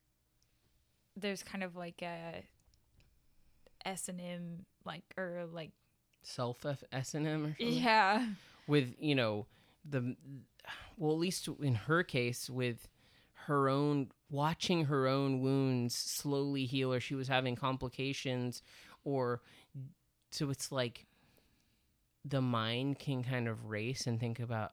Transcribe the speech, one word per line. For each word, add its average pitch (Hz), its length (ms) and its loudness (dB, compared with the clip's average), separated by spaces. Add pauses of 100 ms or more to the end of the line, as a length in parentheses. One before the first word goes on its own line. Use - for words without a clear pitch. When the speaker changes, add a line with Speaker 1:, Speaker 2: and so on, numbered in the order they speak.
(1160)
Speaker 1:
there's 196 260 -4
kind 196 200 -8
of, 180 140 -8
like, 175 260 -10
a 170 400 -8 (1400)
S 190 240 -6
and 180 120 -10
M, 175 460 -10 (180)
like, 175 200 -10 (120)
or, 175 360 -6
like, 165 180 -10 (520)
Speaker 2:
Self 123 440 -6
F-, 139 240 -4
S 131 240 -4
and 156 140 0
M 156 160 -2
or 151 60 -2
something? 233 240 -2
Speaker 1:
Yeah. 220 520 6 (400)
Speaker 2:
With, 143 320 4
you 151 160 2
know, 107 320 2 (420)
the, 127 280 0 (800)
well, 156 160 2
at 160 60 2
least 175 300 0 (120)
in 135 160 2
her 160 260 2
case, 123 480 -2
with 123 380 -2 (580)
her 139 220 4
own, 143 420 4 (200)
watching 156 560 2
her 135 200 4
own 135 340 4
wounds 131 540 4
slowly 139 720 0
heal, 131 260 0
or 127 80 2
she 143 140 -4
was 131 140 -4
having 131 280 2
complications, 131 1080 -2 (420)
or, 127 360 0 (920)
so 143 200 -2
it's - 220 -6
like 123 340 -2 (1200)
the 139 180 0
mind 123 560 0
can 131 260 -2
kind 120 240 0
of 113 220 -4
race 110 360 -4
and 117 140 0
think 117 180 -2
about, 113 340 -4